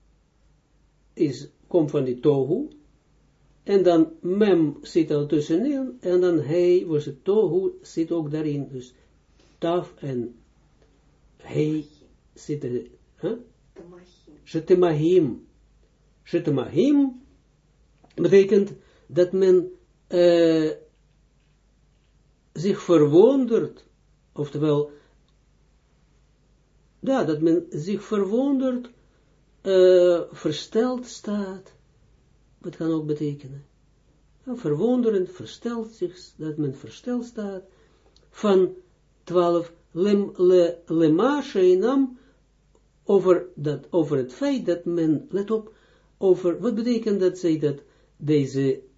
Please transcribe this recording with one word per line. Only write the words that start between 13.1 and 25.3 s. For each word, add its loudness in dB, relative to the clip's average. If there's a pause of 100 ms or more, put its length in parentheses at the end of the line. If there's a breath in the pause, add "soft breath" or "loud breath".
hè? -8 (1080)
Shetemahim. 2 (760)
Shetemahim 0 (920)
betekent 4 (340 soft breath)
dat 0
men, 4 (360)
eh, 4 (1800)
zich -4
verwondert, 2 (460)
oftewel, -4 (2000 loud breath)